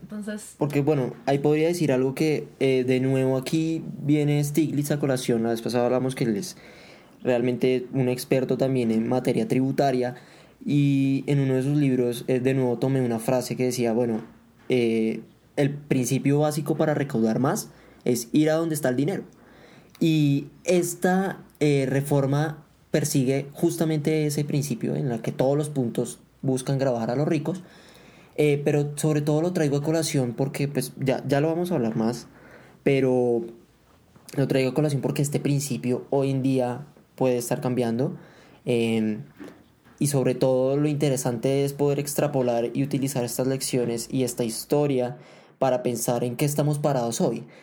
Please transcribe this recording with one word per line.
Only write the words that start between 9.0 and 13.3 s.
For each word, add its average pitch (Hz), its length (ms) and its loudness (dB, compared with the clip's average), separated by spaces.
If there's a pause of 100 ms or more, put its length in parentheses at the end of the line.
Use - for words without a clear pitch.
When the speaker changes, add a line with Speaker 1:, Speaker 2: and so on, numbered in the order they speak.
Speaker 2:
materia 123 400 0
tributaria, 131 680 0 (500)
y 139 640 2
en 143 140 2
uno 135 140 2
de 131 80 2
sus 143 140 0
libros, 123 520 0
eh, 131 100 2
de 131 160 0
nuevo 127 240 0
tomé 131 220 0
una 120 180 0
frase 123 380 -2